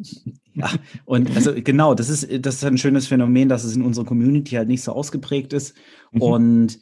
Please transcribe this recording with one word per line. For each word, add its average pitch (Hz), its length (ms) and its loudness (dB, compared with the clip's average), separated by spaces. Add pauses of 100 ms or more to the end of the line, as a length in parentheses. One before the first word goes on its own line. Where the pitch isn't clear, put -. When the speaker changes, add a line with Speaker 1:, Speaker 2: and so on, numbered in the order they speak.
(540)
Speaker 1:
Ja, - 160 -6 (340)
und 123 320 0
also 139 180 2
genau, 139 400 2
das 117 140 -2
ist, 143 220 -4 (160)
das 131 100 -4
ist - 80 -8
ein 135 140 0
schönes 135 300 0
Phänomen, 127 420 2
dass 120 160 0
es 113 100 -4
in 127 60 0
unserer 120 240 -2
Community 127 500 0
halt 113 140 -2
nicht 127 140 -2
so 113 100 -8
ausgeprägt 139 580 -6
ist. 143 240 -6 (380)
Speaker 2:
Mhm. 117 80 0
Speaker 1:
Und, 117 600 4